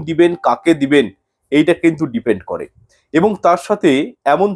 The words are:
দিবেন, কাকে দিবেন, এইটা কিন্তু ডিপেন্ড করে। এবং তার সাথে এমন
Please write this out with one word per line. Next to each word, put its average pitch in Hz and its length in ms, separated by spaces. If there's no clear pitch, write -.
দিবেন, 165 340
কাকে 139 380
দিবেন, 139 320
এইটা 151 220
কিন্তু 165 320
ডিপেন্ড 113 380
করে। 82 220
এবং 185 180
তার 175 180
সাথে 208 320
এমন 160 300